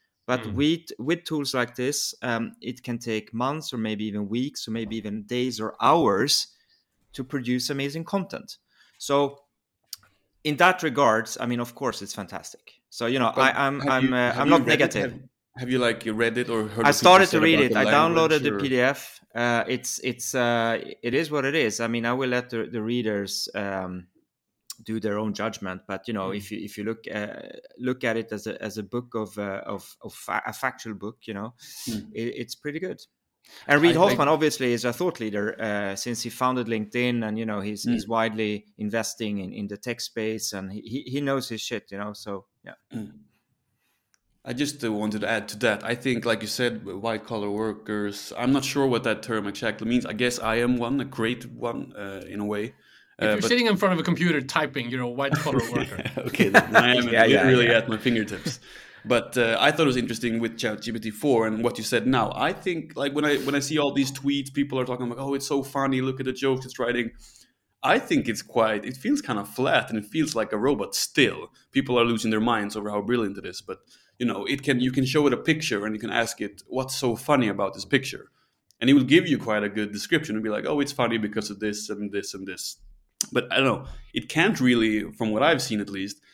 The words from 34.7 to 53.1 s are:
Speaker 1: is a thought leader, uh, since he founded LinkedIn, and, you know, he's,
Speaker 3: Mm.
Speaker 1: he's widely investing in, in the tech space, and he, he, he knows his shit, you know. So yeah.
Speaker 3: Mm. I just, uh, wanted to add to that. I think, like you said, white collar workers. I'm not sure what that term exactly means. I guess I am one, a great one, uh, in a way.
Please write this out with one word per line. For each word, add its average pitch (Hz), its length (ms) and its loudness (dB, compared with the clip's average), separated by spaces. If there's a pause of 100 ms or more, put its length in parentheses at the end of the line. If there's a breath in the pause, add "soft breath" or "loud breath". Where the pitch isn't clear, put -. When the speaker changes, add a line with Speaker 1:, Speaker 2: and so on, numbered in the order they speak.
Speaker 1:
is 117 120 0
a 123 60 0
thought 170 280 -2
leader, 104 420 -2
uh, 101 340 -2
since 117 280 -6
he 120 60 -8
founded 127 380 -2
LinkedIn, 117 580 0
and, 107 120 -4
you 113 80 -4
know, 104 160 -4
he's, 104 240 -6
Speaker 3:
Mm. 120 80 2
Speaker 1:
he's 104 140 -2
widely 110 580 0 (120)
investing 107 640 -4
in, 98 140 -8
in 104 140 -8
the 101 100 -10
tech 120 240 -8
space, 110 500 -6
and 95 200 -8
he, 104 100 -10
he, 120 220 -8
he 135 180 -4
knows 139 260 -2
his 110 140 -8
shit, - 300 -8
you 98 60 -8
know. 104 160 -6
So 101 320 -10 (200)
yeah. - 80 -16 (200)
Speaker 3:
Mm. 110 180 -10 (1400)
I 123 60 -6
just, 139 300 -4
uh, 113 80 0
wanted 107 300 -2
to 98 60 -2
add 107 220 -2
to 107 100 -12
that. 107 240 0
I 117 120 -2
think, 120 280 -2
like 110 200 0
you 104 40 -6
said, 113 380 -2
white 104 400 -6
collar 104 240 -4
workers. 104 880 -4
I'm 123 140 2
not 135 120 4
sure 139 220 0
what 120 200 2
that 110 180 0
term 107 240 -2
exactly 107 400 -4
means. 120 180 2
I - 80 -6
guess 123 240 0
I 113 200 0
am 123 200 2
one, 123 240 -2
a 117 40 -4
great 120 460 -2
one, 117 440 -8
uh, 98 320 -10
in 98 120 -8
a 104 60 -2
way. 104 300 -4 (420 soft breath)